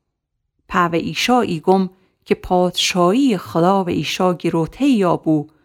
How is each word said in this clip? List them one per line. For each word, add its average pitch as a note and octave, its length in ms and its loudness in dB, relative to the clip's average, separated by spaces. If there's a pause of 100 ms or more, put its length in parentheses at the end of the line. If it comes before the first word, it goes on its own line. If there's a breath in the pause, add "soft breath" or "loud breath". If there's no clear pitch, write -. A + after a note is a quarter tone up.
(680)
پو F3+ 240 0
ایشا E3+ 480 0
ای F3 200 -4
گم F#3+ 300 2 (340 soft breath)
که G3+ 100 -2
پادشاهی F#3 1040 0
خدا F3+ 480 0
و E3 40 -6
ایشا F3 460 -2
گروته E3 520 -4
یابو E3 600 2 (180 soft breath)